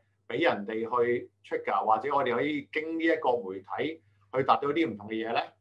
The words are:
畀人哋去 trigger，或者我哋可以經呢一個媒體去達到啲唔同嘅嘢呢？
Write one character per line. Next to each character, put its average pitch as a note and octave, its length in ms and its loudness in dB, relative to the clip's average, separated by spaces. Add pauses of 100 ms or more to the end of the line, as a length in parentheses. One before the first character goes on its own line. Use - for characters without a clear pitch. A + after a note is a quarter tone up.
(280)
畀 C3 160 -2
人 G#2 220 0
哋 A2 60 -6 (320)
去 A#2+ 260 -2 (140)
trigger， G2+ 400 -2
或 A2 140 4
者 C#3+ 160 -2
我 C#3 100 2
哋 A#2+ 100 0
可 B2+ 80 2
以 D3 300 -2
經 D#3+ 260 -4
呢 D#3+ 60 0
一 E3 120 4
個 C3 200 2
媒 F#2+ 240 -6
體 B2+ 420 -6 (300)
去 - 120 2
達 D3+ 120 6
到 C#3+ 120 0
啲 D3 260 0
唔 - 20 -10
同 G2+ 120 -12
嘅 A2 40 -8 (160)
嘢 A#2 60 -4
呢？ - 60 0 (200)